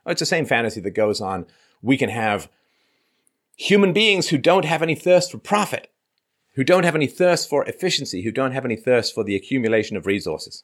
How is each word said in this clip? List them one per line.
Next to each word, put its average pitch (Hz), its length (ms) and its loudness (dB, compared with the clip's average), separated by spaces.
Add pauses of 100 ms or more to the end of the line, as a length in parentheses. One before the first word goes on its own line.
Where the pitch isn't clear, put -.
Oh, 170 60 -6
it's 170 80 -4
the 156 60 -4
same 165 200 -2
fantasy 113 360 -2
that 95 100 -6
goes 107 300 0
on. 95 240 -6 (360)
We 127 160 0
can 123 120 -2
have 107 400 -4 (1080)
human 196 380 4
beings 202 360 2
who 156 80 2
don't 160 280 4
have 160 160 -2
any 165 140 0
thirst 180 360 2
for 113 60 -12
profit, - 540 -4 (600)
who 135 100 -2
don't 175 220 4
have 160 100 0
any 147 120 0
thirst 180 420 0
for 143 160 0
efficiency, 120 560 -6
who 110 100 -4
don't 131 220 -2
have 131 100 -4
any 120 140 -4
thirst 123 360 0
for 110 120 -4
the 101 100 -2
accumulation 110 640 0
of 82 80 -10
resources. 92 580 -4